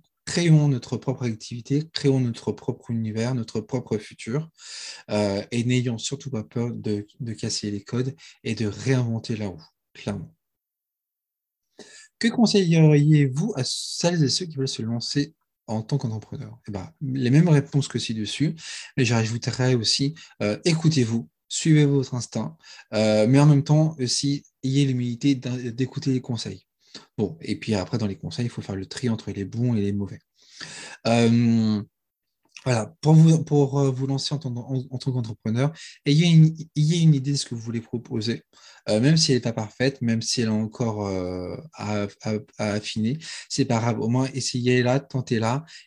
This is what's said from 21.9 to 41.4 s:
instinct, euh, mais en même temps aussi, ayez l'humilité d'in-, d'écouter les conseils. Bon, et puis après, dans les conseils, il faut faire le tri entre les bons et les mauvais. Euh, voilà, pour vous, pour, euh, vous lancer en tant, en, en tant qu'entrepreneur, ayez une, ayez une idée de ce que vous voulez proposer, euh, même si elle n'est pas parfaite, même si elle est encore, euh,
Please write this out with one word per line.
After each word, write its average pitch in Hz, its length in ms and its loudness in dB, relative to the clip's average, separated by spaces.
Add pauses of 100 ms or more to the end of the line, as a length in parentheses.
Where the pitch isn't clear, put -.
instinct, 123 420 -8 (380)
euh, 107 320 4
mais 135 140 6
en 147 60 8
même 143 180 6
temps 156 340 2
aussi, 143 460 -2 (180)
ayez 135 220 2
l'humilité 123 500 0
d'in-, 123 380 -6
d'écouter 131 400 -2
les 127 80 0
conseils. 110 440 -8 (540)
Bon, 98 220 -2
et 104 180 -6
puis 110 160 -2
après, 95 240 -2
dans 107 80 -2
les 98 100 -6
conseils, - 300 -6
il 120 40 -8
faut - 120 -10
faire 98 140 -8
le 95 100 -8
tri - 220 -6
entre 107 240 -4
les 98 140 -6
bons 117 280 -2
et 107 60 0
les 101 120 -2
mauvais. 101 260 -6 (880)
Euh, 117 760 4 (800)
voilà, 113 360 -2
pour 156 140 6
vous, 160 280 8
pour, 139 380 2
euh, 139 100 2
vous 131 160 -4
lancer 135 280 -4
en 139 40 -6
tant, 123 160 -8
en, 127 360 -6
en 127 80 -8
tant - 120 -6
qu'entrepreneur, 120 640 -2 (320)
ayez 151 220 4
une, 160 280 8 (220)
ayez 156 240 2
une 160 140 6
idée 135 180 -2
de 143 40 0
ce - 100 -6
que - 80 -10
vous 117 60 -8
voulez 117 200 -6
proposer, 113 640 -6 (460)
euh, 107 120 2
même 151 160 6
si 156 160 2
elle 123 60 4
n'est 117 40 -2
pas 117 100 -2
parfaite, 117 480 -4
même 113 220 0
si - 200 -2
elle 113 60 0
est - 20 0
encore, 107 560 -2
euh, 90 500 -6 (180)